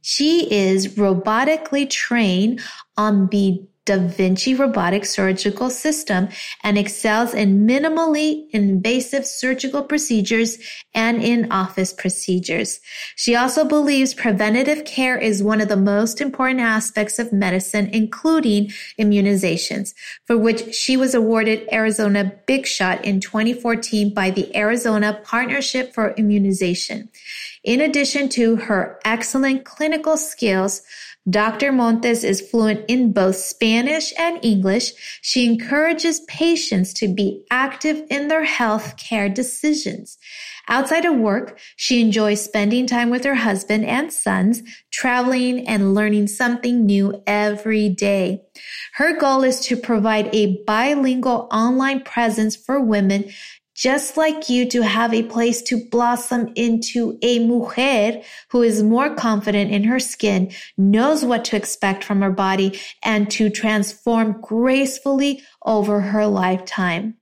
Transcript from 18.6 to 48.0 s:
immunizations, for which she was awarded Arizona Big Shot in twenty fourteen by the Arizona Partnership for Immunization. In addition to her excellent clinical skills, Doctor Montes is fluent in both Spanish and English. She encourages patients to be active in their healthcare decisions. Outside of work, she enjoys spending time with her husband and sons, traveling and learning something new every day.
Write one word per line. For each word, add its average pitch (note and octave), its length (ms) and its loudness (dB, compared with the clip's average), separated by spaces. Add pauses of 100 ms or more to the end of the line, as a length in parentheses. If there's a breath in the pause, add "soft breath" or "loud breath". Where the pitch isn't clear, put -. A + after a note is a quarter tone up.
immunizations, G3 920 0 (320 loud breath)
for A#3 120 2
which A3+ 340 0
she - 240 0
was B3+ 160 2
awarded A3 600 2
Arizona G#3 600 0 (140)
Big C4+ 220 0
Shot - 360 -2
in G3 160 0
twenty A3 320 0
fourteen A3+ 600 -2
by F#3+ 160 0
the F#3+ 260 -4
Arizona G#3+ 680 0
Partnership B3+ 680 -2
for G#3+ 200 -2
Immunization. G3 960 0 (560 loud breath)
In A#3+ 160 0
addition C#4+ 500 0
to A3+ 260 2
her - 480 -2
excellent C4 600 -2
clinical D#4 520 -2
skills, G3 680 -2 (480 loud breath)
Doctor A3 400 0
Montes A#3 540 2
is G3 160 0
fluent G#3+ 480 0
in A#3+ 240 2
both F#3+ 240 2
Spanish B3 840 0
and E4+ 260 -2
English. G3+ 480 2 (280 loud breath)
She B3 260 0
encourages D#4 800 0
patients D#4+ 680 0
to - 120 -2
be G3 420 -2
active C#4 600 -2
in C#4+ 160 -4
their D#4 180 0
healthcare G#3+ 880 -2
decisions. - 840 -4 (480 loud breath)
Outside C#4 380 0
of E4+ 100 2
work, A3 460 -2 (160 loud breath)
she A#3+ 240 0
enjoys G#3+ 420 2
spending A3 460 0
time A#3+ 200 0
with B3 140 0
her C4+ 140 0
husband G#3+ 480 0
and C#4+ 280 -2
sons, G3+ 520 0 (260 loud breath)
traveling B3 800 0
and G3 260 2
learning G#3 320 2
something A#3+ 580 0
new G3+ 400 2
every G#3 640 0
day. G3 540 0 (520 loud breath)